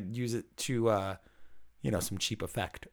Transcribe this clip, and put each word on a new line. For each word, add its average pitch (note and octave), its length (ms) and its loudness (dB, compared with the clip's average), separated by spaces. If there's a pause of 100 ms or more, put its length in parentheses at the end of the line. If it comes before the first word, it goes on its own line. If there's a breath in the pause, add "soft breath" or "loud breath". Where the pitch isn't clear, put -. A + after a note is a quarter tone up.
(120)
use A#2+ 240 0
it - 220 -4
to, A2+ 320 4
uh, G2 260 4 (680)
you C#3 80 0
know, G2+ 100 4
some F#2+ 200 -2
cheap - 240 -2
effect - 500 -4